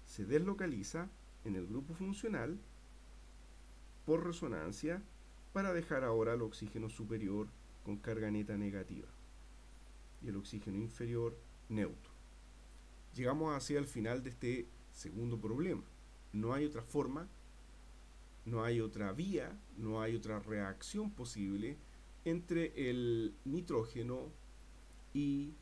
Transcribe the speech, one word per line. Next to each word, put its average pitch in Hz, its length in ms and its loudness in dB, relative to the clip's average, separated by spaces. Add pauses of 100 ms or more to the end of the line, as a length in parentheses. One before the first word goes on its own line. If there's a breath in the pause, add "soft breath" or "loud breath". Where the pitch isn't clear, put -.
se - 180 -4
deslocaliza 165 840 2 (360)
en 101 120 2
el 90 100 0
grupo 139 280 -2
funcional 190 640 0 (1500)
por 165 180 8
resonancia 151 760 0 (500)
para 196 200 4
dejar 165 320 2
ahora 113 300 6
el 123 80 4
oxígeno 110 460 -2
superior 107 600 0 (360)
con 104 120 -2
carga 110 340 0
neta 107 280 2
negativa 98 500 -2 (1120)
y 120 60 -4
el 101 80 2
oxígeno 101 400 -2
inferior 117 600 0 (340)
neutro. - 420 0 (1000)
Llegamos 143 400 4
así 139 220 2
al 139 100 4
final 120 360 2
de 127 80 -4
este 120 360 2 (260)
segundo 117 480 -2
problema. 123 420 2 (500)
No 110 200 4
hay 147 140 4
otra 131 160 0
forma, 143 440 2 (1160)
no 113 180 2
hay 117 180 6
otra 104 320 2
vía, 175 460 2 (200)
no 110 240 2
hay 113 120 4
otra 110 260 0
reacción 107 680 0
posible 110 680 0 (480 loud breath)
entre 165 640 4
el 117 440 6 (120)
nitrógeno 127 840 2 (840)
y 143 480 4